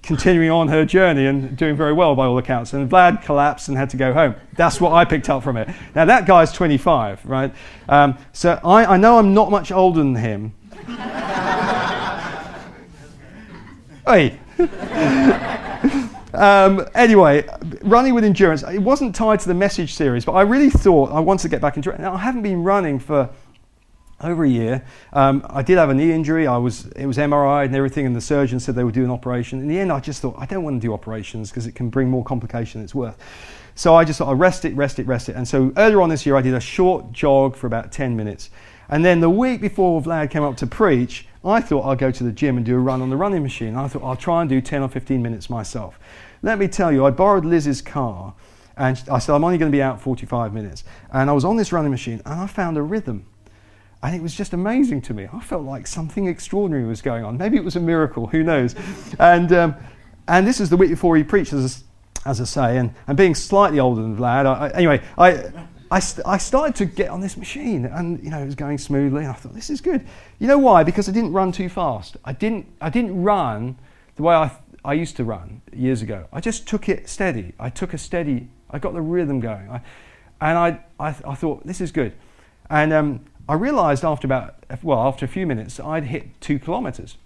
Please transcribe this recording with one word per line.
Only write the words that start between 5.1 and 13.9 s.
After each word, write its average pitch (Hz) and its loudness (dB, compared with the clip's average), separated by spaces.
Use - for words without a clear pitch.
up 135 0
from 135 -2
it. 110 -4
Now, 160 4
that 220 6
guy's 175 8
twenty-five, 139 0
right? 131 -4
Um, 143 6
so 170 0
I, 196 6
I - 4
know 233 8
I'm 196 6
not 208 4
much 202 -2
older 185 4
than 135 2
him. 110 -4
<laughs> - -12